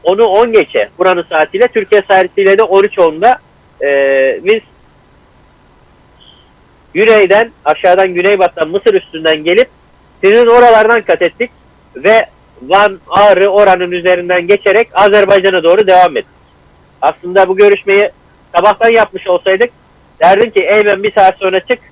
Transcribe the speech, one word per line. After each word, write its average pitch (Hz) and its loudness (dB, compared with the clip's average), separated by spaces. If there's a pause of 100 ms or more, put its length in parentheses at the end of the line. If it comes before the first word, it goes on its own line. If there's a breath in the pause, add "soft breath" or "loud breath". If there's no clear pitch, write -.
onu 196 0
on 226 0
geçe 143 -2 (100)
buranın 180 -2
saatiyle, 175 -2
Türkiye 208 -2
saatiyle 190 0
de 226 0
on 196 0
üç 202 -4
onda, 175 0 (440)
e, 139 -4 (560)
biz 214 -2 (2250)
güneyden, 214 2 (140)
aşağıdan 185 0
güneybatıdan 180 -2
Mısır 196 -2
üstünden 160 -4
gelip 170 0 (560)
sizin 226 2
oralardan 233 2
kat 170 -2
ettik 233 -6 (460)
ve 202 0 (360)
Van, 190 -2 (100)
Ağrı, 196 2
Oran'ın 185 0
üzerinden 180 -2
geçerek 202 0
Azerbaycan'a 196 0
doğru 185 2
devam 180 2
ettik. - -10 (680)
Aslında 180 -2
bu 190 -2
görüşmeyi 202 0 (460)
sabahtan 202 0
yapmış 220 -2
olsaydık 190 -2 (500)
derdim 196 2
ki, 202 -2
"Eymen, 202 0
bir 208 -4
saat 190 2
sonra 185 -4
çık 240 -6 (140)